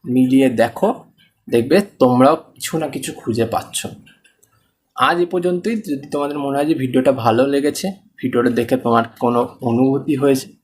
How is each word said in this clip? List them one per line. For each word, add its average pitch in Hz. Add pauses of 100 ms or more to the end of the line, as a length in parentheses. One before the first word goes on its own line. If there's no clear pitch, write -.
মিলিয়ে 131 (120)
দেখো, 113 (600)
দেখবে 123 (220)
তোমরাও 131 (100)
কিছু -
না 156
কিছু 135
খুঁজে 113
পাচ্ছ। - (1160)
আজ 147
এ 175
পর্যন্তই। 180 (140)
যদি 139
তোমাদের 147
মনে 139
হয় 147
যে 160
ভিডিওটা 131 (120)
ভালো 117
লেগেছে, 143 (300)
ভিডিওটা 120
দেখে 123
তোমার 117 (160)
কোনো 120 (220)
অনুভূতি 131
হয়েছে 135 (180)